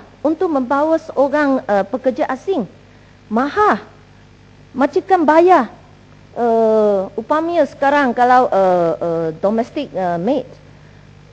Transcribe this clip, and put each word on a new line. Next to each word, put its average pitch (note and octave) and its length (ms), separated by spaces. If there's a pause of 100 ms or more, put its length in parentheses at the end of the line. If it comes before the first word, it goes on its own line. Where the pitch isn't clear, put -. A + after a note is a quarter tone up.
(240)
untuk D#4+ 240
membawa C#4+ 480
seorang, C#4 720
eh, G3 160
pekerja B3+ 480
asing. C4+ 320 (640)
Mahal. C#4 560 (880)
Majikan D4+ 560
bayar. D#4+ 400 (640)
Eh, A3 880
upamanya D#4 480
sekarang C#4 480
kalau, B3 320
eh, F3+ 440 (120)
eh, E3 240 (160)
domestic, A3 480
eh, F3 240
maid, A3 320 (840)